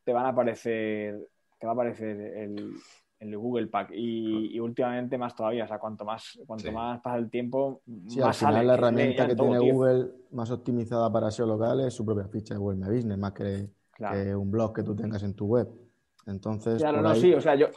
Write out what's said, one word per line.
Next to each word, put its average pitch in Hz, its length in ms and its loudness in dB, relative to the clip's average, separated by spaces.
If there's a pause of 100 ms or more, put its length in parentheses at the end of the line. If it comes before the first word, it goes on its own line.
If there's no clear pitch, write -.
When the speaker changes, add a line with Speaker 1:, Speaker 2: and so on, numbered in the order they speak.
Speaker 1:
te 127 80 2
van 123 140 2
a - 20 2
aparecer, 110 880 0 (400)
te 113 80 -10
va 117 60 0
a - 20 -2
aparecer 110 460 -2 (160)
el, 104 380 -8 (440)
el 107 180 -10
Google 117 300 -2
Pack 101 260 -4
y, 110 600 -2
y 113 60 -4
últimamente 123 580 -2
más 120 160 -6
todavía, 113 300 -2
o - 20 -6
sea, 107 120 -6
cuanto 110 260 -8
más, 110 420 -10
cuanto 110 220 -10
Speaker 2:
Sí. 113 60 -6
Speaker 1:
más 117 260 -6
pasa 123 180 -4
el 117 100 -4
tiempo, 123 540 -2 (240)
Speaker 3:
Sí, 120 140 -4
al 127 60 4
Speaker 1:
más 107 100 2
Speaker 3:
final 143 180 4
Speaker 1:
sale, 117 140 4
Speaker 3:
la 127 60 8
Speaker 1:
que 123 40 6
sale - 0 -
Speaker 3:
herramienta 123 440 4
Speaker 1:
ya 123 40 2
Speaker 3:
que 123 60 2
Speaker 1:
en 120 40 2
todo, 127 120 4
Speaker 3:
tiene 120 100 4
Speaker 1:
tío. 123 140 6
Speaker 3:
Google 131 400 4 (180)
más 117 220 -4
optimizada 117 600 0
para 110 180 2
seo 117 160 -2
local 113 340 2
es 131 140 -2
su 113 100 -6
propia 101 240 -2
ficha 107 260 -8
de 101 60 -4
Google 101 180 -2
My 95 160 -2
Business, 113 240 0
más 98 140 -2
que, 101 360 -4 (220)
Speaker 1:
Claro. 101 240 -6 (120)
Speaker 3:
que 98 100 -2
un 98 140 -2
blog 110 240 0
que 110 100 -2
tú 107 100 -4
tengas 107 300 -4
en 98 100 -6
tu 104 120 -4
web. 113 220 2 (580)
Entonces, 107 520 -4
Speaker 1:
Claro, 147 200 2
Speaker 3:
por 107 100 2
Speaker 1:
no, 110 60 6
Speaker 3:
ahí 113 60 4
Speaker 1:
sí, 175 140 8
o 139 60 4
sea, 147 160 4
yo, 151 200 6